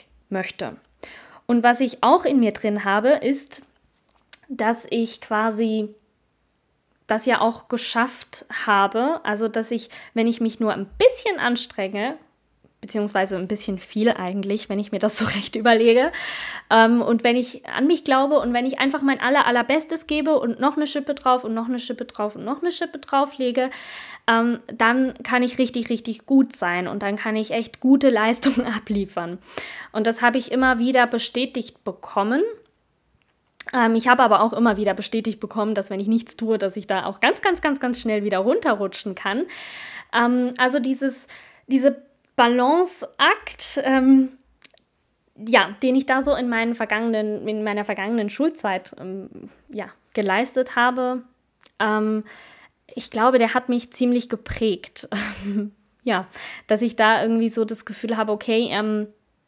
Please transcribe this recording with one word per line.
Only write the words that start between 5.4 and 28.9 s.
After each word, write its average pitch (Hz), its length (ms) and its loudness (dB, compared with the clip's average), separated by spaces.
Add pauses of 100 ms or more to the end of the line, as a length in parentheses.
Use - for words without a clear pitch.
das 226 200 0
ja 247 140 4
auch 226 280 -2
geschafft - 800 -4 (200)
habe, 220 580 2
also 208 240 -2
dass 220 240 -4
ich, 233 180 -6 (240)
wenn 233 140 2
ich 233 120 -2
mich 226 200 -2
nur 214 120 0
ein 196 140 -6
bisschen 427 540 2
anstrenge, 220 760 -4 (640)
beziehungsweise 202 560 -2
ein 180 120 -6
bisschen 202 300 -6
viel 214 320 -2
eigentlich, 196 580 -4
wenn 196 100 -4
ich 208 140 -6
mir 202 60 -2
das 214 200 0
so 226 60 0
<laughs> 208 120 -2
recht - 200 -6
überlege. 233 560 4 (580)
Ähm, 226 320 6
und 233 220 2
wenn 240 120 4
ich 247 300 -6
an - 200 0
mich 320 180 2
glaube 277 340 4
und 240 140 -2
wenn 240 140 0
ich 262 120 -4
einfach 269 240 0
mein 269 180 2
aller-, 269 260 4
allerbestes 285 600 0
gebe 302 320 2
und 233 220 -4
noch 277 160 2
eine 302 100 0
Schippe 285 280 -4
drauf 254 300 0
und 226 100 -4
noch 226 140 -4
eine 254 100 -2
Schippe 240 260 -8
drauf 208 320 -6
und 170 80 -12
noch 277 180 -6
eine 339 100 -2
Schippe 330 260 -6
drauf 277 400 -2
lege, 254 320 -2 (560)
ähm, 233 400 2
dann 240 560 2
kann 247 200 0
ich 247 160 -2
richtig, 247 320 0
richtig 226 360 -6
gut 269 280 4
sein 180 340 -2
und 196 140 -6
dann 202 140 -2
kann 214 200 -4
ich 220 140 -2
echt 233 300 -6
gute 269 300 6
Leistungen 240 560 2
<laughs> 226 100 -4
abliefern. 190 600 -6 (540)